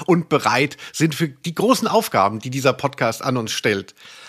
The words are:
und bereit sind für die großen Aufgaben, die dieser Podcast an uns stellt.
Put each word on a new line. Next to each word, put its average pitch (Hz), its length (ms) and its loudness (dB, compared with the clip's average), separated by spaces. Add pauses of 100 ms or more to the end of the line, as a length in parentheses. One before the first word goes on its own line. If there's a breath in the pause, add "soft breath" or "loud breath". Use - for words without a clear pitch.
und 170 200 2
bereit 127 500 0 (160 loud breath)
sind 156 200 0
für 156 160 -2
die 160 240 -10
großen 226 340 2
Aufgaben, 113 520 2
die 131 100 -8
dieser 127 240 2
Podcast 131 500 -2
an 127 140 0
uns 110 140 -4
stellt. 98 420 -2 (360 loud breath)